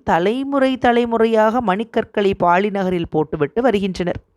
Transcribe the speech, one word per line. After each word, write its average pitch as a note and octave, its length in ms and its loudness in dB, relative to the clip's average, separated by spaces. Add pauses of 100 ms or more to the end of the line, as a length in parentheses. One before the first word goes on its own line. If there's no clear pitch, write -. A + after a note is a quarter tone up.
தலைமுறை C4 760 0
தலைமுறையாக A3+ 840 2
மணிக்கற்களை G#3 760 -2
பாழி F#3 360 2
நகரில் F#3 400 -2
போட்டுவிட்டு D#3 520 -2
வருகின்றனர். G3 580 -2 (160)